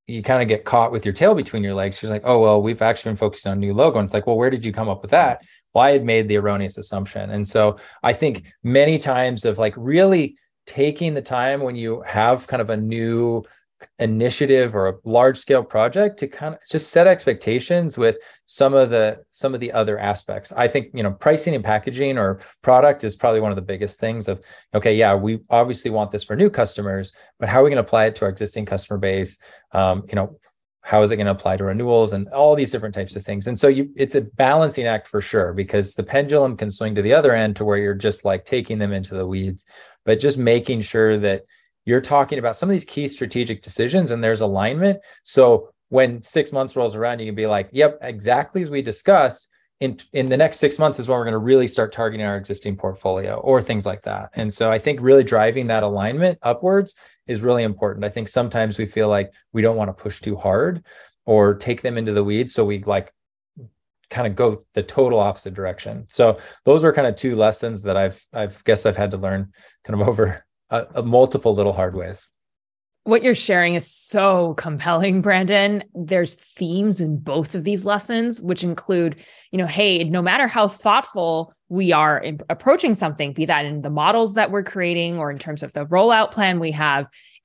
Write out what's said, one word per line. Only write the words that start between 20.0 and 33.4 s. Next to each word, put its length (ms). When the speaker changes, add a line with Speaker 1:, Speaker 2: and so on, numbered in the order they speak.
Speaker 1:
I 120
think, 260
you 100
know, 80
pricing 420
and 100
packaging 540
or 220
product 420
is 140
probably 240
one 100
of 60
the 40
biggest 380
things 300
of, 120
okay, 220
yeah, 180
we 360
obviously 420
want 180
this 140
for 140
new 120
customers, 640
but 120
how 100
are 40
we 60
gonna 120
apply 240
it 100
to 100
our 60
existing 340
customer 320
base? 400
Um, 340
you 80
know, 240
how 200
is 100
it 60
gonna 140
apply 260
to 80
renewals 480
and 160
all 260
these 160
different 240
types 200
of 80
things? 220